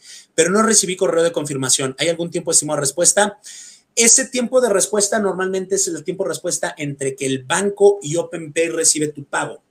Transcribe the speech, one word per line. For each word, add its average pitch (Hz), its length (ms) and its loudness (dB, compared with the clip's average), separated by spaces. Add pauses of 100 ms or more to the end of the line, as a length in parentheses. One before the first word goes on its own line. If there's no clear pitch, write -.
(340)
pero 165 160 4
no 208 120 4
recibí 185 340 2
correo 170 260 2
de 165 100 2
confirmación. 139 680 -2
¿Hay 151 100 0
algún 170 220 -4
tiempo 170 220 -4
estimado 151 260 0
de 147 40 -2
respuesta?". 175 560 0 (560)
Ese 233 320 4
tiempo 247 340 0
de 240 80 4
respuesta 202 500 0
normalmente 190 580 -2
es 185 120 0
el 156 160 -6
tiempo 180 200 -4
de 180 40 -4
respuesta 170 480 -4
entre 139 400 -6
que 139 80 -6
el 131 200 -2
banco 202 580 2
y 147 140 -4
OpenPay 165 520 -2
recibe 160 400 0
tu 151 160 -12
pago. - 460 -8